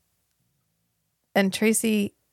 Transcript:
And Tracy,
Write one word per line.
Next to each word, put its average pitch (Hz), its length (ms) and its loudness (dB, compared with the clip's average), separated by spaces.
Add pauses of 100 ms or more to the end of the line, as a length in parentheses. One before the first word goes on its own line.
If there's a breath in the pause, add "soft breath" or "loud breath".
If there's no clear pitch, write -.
(1300)
And 196 180 2
Tracy, 214 640 0 (180)